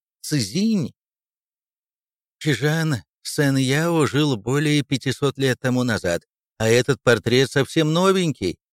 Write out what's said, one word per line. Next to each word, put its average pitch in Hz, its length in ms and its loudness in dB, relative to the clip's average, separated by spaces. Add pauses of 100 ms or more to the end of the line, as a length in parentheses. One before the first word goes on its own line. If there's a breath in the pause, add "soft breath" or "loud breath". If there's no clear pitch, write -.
(220)
Цзинь». 151 720 -2 (1500)
«Чжан 151 640 -2 (200)
Сен 139 320 0
Яо 147 500 0
жил 139 300 0
более 143 480 -2
пятисот 131 540 -4
лет 135 240 -2
тому 127 220 0
назад, 92 440 -2 (300)
а 110 100 0
этот 123 340 2
портрет 120 480 2
совсем 151 440 0
новенький», — 175 640 0 (160)